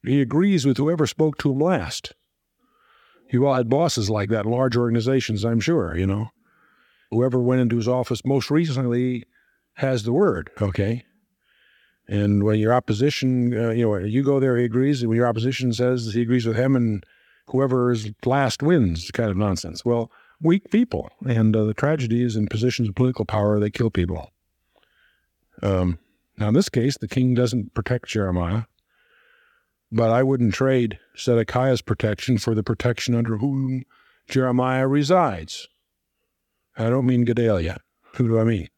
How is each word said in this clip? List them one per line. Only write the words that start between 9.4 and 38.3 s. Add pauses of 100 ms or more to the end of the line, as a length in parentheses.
has
the
word, (120)
okay? (1040)
And
when
your
opposition,
uh,
you
know,
you
go
there,
he
agrees,
and
when
your
opposition
says
he
agrees
with
him,
and (420)
whoever
is (120)
last
wins
kind
of
nonsense.
Well, (300)
weak
people, (180)
and,
uh,
the
tragedy
is
in
positions
of
political
power,
they
kill
people. (1300)
Um, (380)
now,
in
this
case,
the
king
doesn't
protect
Jeremiah, (1300)
but
I
wouldn't
trade (200)
Zedekiah's
protection
for
the
protection
under
whom (460)
Jeremiah
resides. (1120)
I
don't
mean
Gedaliah. (360)
Who
do